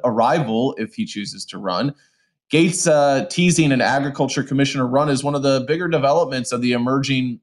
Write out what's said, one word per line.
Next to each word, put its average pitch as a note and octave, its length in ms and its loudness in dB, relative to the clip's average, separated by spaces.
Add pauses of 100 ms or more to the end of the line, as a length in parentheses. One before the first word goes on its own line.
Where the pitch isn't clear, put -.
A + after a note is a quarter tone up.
a B2 80 0
rival A#2 680 0
if A2 180 -8
he G#2+ 80 -4
chooses G2+ 400 -10
to F#2+ 140 -14
run. G2+ 360 -4 (560)
Gaetz, E3+ 400 2
uh, C#3+ 360 2
teasing E3 440 2
an B2+ 100 2
agriculture C3+ 640 0
commissioner C3+ 460 0
run C#3+ 200 2
is C3+ 140 -2
one C#3+ 140 -2
of C3+ 80 -2
the C3+ 240 2
bigger E3+ 180 -2
developments C#3 640 0
of A#2+ 100 -2
the B2 120 0
emerging, B2+ 720 0